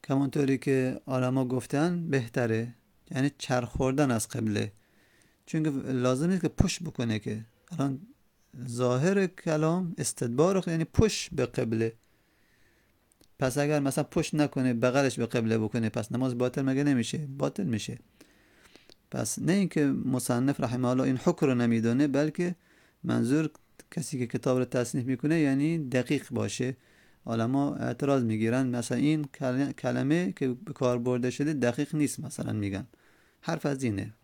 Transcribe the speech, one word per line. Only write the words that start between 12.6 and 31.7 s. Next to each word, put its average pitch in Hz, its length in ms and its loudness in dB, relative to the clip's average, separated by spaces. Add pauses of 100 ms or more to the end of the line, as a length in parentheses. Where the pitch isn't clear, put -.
پس 131 180 0
اگر 147 220 2
مثلاً 139 240 0
پشت 160 320 -2
نکنه، 139 380 2
بغلش 127 460 2
به 117 60 0
قبله 113 320 2
بکنه، 110 320 0
پس 107 220 -4
نماز 127 260 0
باطل 123 240 0
مگه 135 220 2
نمیشه؟ 139 340 2
باطل 143 460 -4
می‌شه. 120 360 -4 (1120)
پس 120 280 -4
نه 151 140 2
اینکه 170 320 2
مصنف 127 720 0
رحمه 127 280 0
الله 127 160 2
این 131 140 2
حکم - 280 2
رو 131 100 4
نمی‌دونه، 117 520 2
بلکه 151 480 0 (480)
منظور 127 460 2 (420)
کسی 147 280 -4
که 123 80 -2
کتاب 127 300 0
رو 127 80 2
تصنیف 123 400 -2
می‌کنه 147 340 0
یعنی 147 380 2
دقیق 131 540 -2
باشه. 123 460 -2 (480)
علما 123 500 0
اعتراض 127 480 0
می‌گیرن، 113 440 0
مثلاً 120 300 -2
این 151 260 2
کل-، 135 480 -2
کلمه 143 640 0
که 135 120 -2
به 127 260 -6
کار 123 260 2
برده 123 300 0
شده 147 240 -2
دقیق 135 420 0